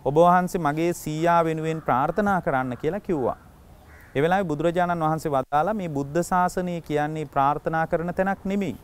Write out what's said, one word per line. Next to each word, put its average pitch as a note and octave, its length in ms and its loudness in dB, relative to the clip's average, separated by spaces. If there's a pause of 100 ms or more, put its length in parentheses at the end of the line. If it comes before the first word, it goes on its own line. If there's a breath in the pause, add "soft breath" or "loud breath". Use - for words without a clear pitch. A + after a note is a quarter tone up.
ඔබ C3+ 160 -2
වහන්සේ F3+ 440 6
මගේ D#3 320 0
සීයා E3 500 0
වෙනුවෙන් D#3+ 380 -2
ප්‍රාර්ථනා E3 600 0
කරන්න" C3 360 -2
කියලා E3+ 240 -4
කිව්වා. C3+ 360 -2 (760)
ඒ C3+ 120 0
වෙලාවේ F#3 220 2
බුදුරජාණන් E3+ 600 0
වහන්සේ D#3 280 0
වදාලා, D3 420 0
"මේ F#3 140 -4
බුද්ධ C#3+ 340 -2
ශාසනය F3+ 580 0
කියන්නේ D3+ 440 -2
ප්‍රාර්ථනා D3 640 0
කරන E3+ 280 -2
තැනක් F#3+ 300 -2
නෙමෙයි. G3 400 -2